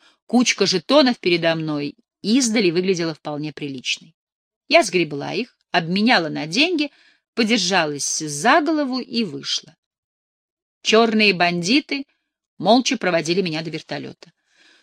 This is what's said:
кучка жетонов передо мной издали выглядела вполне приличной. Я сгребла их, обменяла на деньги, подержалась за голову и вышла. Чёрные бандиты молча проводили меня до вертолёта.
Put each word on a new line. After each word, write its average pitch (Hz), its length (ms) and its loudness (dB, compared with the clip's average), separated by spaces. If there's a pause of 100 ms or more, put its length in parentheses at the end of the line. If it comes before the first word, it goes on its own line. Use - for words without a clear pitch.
(260)
кучка 226 400 2
жетонов 247 520 4
передо 165 360 0
мной 151 420 -4 (260)
издали 220 480 2
выглядела 170 440 0
вполне 151 380 -8
приличной. - 640 -10 (540)
Я 330 140 6
сгребла 151 500 -2
их, 208 240 -8 (140)
обменяла 180 580 0
на 147 180 -6
деньги, 294 440 -2 (440)
подержалась 180 840 -2
за 160 420 2
голову 294 400 -2
и 233 240 -4
вышла. - 500 -8 (1080)
Чёрные 214 520 4
бандиты 180 720 -2 (520)
молча 240 380 2
проводили 175 460 -2
меня 165 200 -4
до 160 80 -10
вертолёта. 143 640 -14 (500)